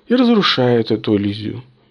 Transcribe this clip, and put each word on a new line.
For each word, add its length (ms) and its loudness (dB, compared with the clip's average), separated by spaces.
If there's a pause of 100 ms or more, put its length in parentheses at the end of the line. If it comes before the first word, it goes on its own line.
и 80 2
разрушает 760 2
эту 260 0
иллюзию. 460 -6 (280)